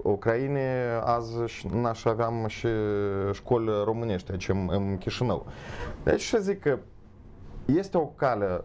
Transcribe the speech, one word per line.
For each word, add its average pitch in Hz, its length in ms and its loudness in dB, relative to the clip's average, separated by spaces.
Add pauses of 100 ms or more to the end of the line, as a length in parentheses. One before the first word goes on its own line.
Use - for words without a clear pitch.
Ucrainei, 123 1000 2
azi 117 420 0
și - 220 -8
n-aș 113 380 0
aveam 113 420 2
și - 200 -4 (640)
școli 113 380 0 (140)
românești 110 480 -2
aici 92 180 -4
în, 95 220 0
în 98 260 0
Chișinău. 104 480 -2 (580)
Deci, - 200 4
să - 140 2
zic 196 220 0
că 135 180 2 (880)
este 185 320 2
o 156 80 4
cale, 101 600 0